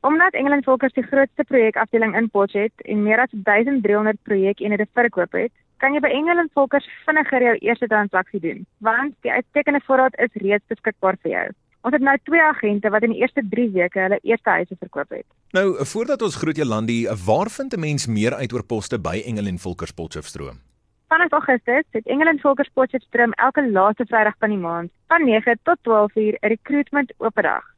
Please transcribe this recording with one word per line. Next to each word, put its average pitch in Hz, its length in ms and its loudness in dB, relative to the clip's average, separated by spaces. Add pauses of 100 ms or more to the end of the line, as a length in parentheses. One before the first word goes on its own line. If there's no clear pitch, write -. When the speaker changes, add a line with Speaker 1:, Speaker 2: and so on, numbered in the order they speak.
Speaker 1:
Omdat 330 320 2
Engel 277 180 0
en 285 120 0
Volkers 262 300 2
die 254 100 -2
grootste 277 400 0
projekafdeling 226 720 2
in 226 140 0
Potch 202 240 0
het 208 240 -2
en 208 260 -4
meer 214 160 2
as 254 120 0
duisend 220 520 0
driehonderd 208 400 0
projekeenhede 202 720 0
verkoop 233 380 0
het, 190 200 -4 (260)
kan 269 160 0
jy 294 60 0
by 277 80 0
Engel 311 300 0
en 330 160 0
Volkers 277 360 0 (160)
vinniger 302 380 2
jou 139 140 4
eerste 233 300 -2
transaksie 202 520 0
doen, 165 260 -6 (120)
want 233 440 -2
die 233 100 -4
uitstekende 285 540 0
voorraad 262 340 2
is 240 140 0
reeds 202 340 -2
beskikbaar 190 540 -4
vir 160 100 -4
jou. 87 200 -4 (300)
Ons 247 120 -2
het 285 80 4
nou 277 220 2
twee 330 180 2
agente 214 480 0
wat 208 140 2
in 233 60 2
die 226 100 -4
eerste 254 300 -2
drie 226 200 0
weke 180 300 -2
hulle 190 240 0
eerste 226 260 -2
huise 180 300 -2
verkoop 147 300 -10
het. - 160 -12 (260)
Speaker 2:
Nou, 185 340 0
voordat 233 360 -4
ons 208 140 -4
groet, 156 200 -4
Jolandi, 117 520 -2 (180)
waar 156 240 2
vind 269 240 -8
'n 202 60 -6
mens 151 280 -4
meer 113 260 0
uit 117 200 -8
oor 120 100 -6
poste 113 360 -6
by 85 260 -6
Engel 104 220 -6
en 90 120 -6
Volkers 90 320 -10
Potchefstroom? 73 680 -12 (500)
Speaker 1:
Vanaf 330 220 2
Augustus 277 600 0
het 220 160 -6
Engel 294 200 2
en 311 120 2
Volkers 277 340 0
Potchefstroom 247 600 0
elke 262 380 2
laaste 208 340 4
Vrydag 214 340 2
van 220 100 0
die 208 80 0
maand 170 340 -6 (160)
van 330 180 2
nege 226 380 2
tot 349 180 2
twaalf 214 340 2
uur 214 260 0
'n 214 60 -2
recruitment 277 680 -2
oop 226 180 -4
dag. 170 280 0 (140)